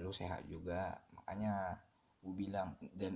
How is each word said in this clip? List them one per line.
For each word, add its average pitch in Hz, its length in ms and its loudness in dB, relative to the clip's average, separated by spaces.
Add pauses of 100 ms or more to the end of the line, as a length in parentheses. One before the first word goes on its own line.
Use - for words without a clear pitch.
lu 92 80 0
sehat 87 400 -2
juga. 87 480 0 (160)
Makanya 98 640 2 (460)
gue 92 100 -2
bilang, 98 400 2 (220)
dan 95 200 0